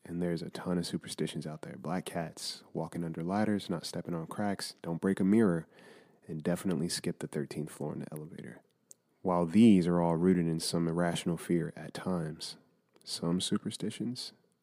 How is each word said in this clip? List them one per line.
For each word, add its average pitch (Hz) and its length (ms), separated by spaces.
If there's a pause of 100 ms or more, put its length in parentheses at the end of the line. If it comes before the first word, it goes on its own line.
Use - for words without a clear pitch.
And 85 140
there's 85 180
a 85 80
ton 90 300
of 85 80
superstitions - 600
out 78 160
there. 71 160
Black 82 280
cats, - 560 (100)
walking 82 320
under 82 180
ladders, 101 460
not 85 160
stepping 87 300
on 82 120
cracks, - 560
don't 82 200
break 98 180
a 98 40
mirror, 95 420 (600)
and 80 160
definitely 87 460
skip - 300
the - 80
thirteenth 76 440
floor 76 220
in 78 80
the - 100
elevator. - 520 (580)
While 87 240
these 95 420
are 87 140
all 85 160
rooted 87 300
in 82 140
some 85 280
irrational 85 480
fear 82 400
at 78 160
times, 82 640 (480)
some 85 360
superstitions, - 920 (300)